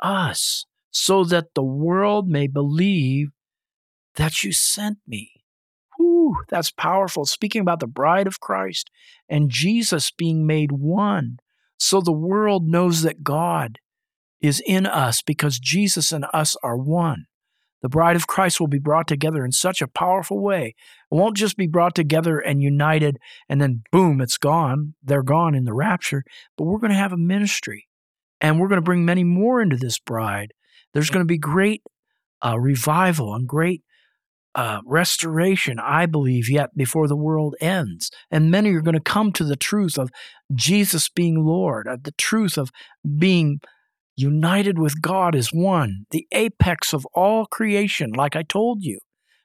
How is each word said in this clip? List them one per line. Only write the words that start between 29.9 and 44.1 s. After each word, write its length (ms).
bride. 560
There's 160
gonna 160
be 140
great, 420
uh, 140
revival 720
and 140
great, 360
uh, 320
restoration, 920
I 260
believe, 440
yet 260
before 320
the 80
world 460
ends. 500
And 220
many 240
are 60
gonna 180
come 340
to 100
the 120
truth 420
of 140
Jesus 560
being 360
Lord, 420
of 160
the 80
truth 460
of 120
being 420